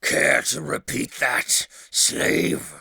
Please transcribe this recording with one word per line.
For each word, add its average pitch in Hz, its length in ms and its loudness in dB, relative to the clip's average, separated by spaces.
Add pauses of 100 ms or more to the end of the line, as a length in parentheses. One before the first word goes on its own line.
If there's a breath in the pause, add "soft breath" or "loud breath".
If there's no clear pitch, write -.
Care - 400 4
to - 180 -2
repeat - 600 -4
that, - 460 0 (240 loud breath)
slave? - 920 0